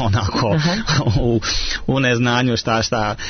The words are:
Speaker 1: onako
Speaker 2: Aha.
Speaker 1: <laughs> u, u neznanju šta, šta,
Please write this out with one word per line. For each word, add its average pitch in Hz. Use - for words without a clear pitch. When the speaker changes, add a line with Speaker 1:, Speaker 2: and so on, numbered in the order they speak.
Speaker 1:
onako -
Speaker 2:
Aha. 160
Speaker 1:
<laughs> 135
u, 117
u 131
neznanju 123
šta, 113
šta, 107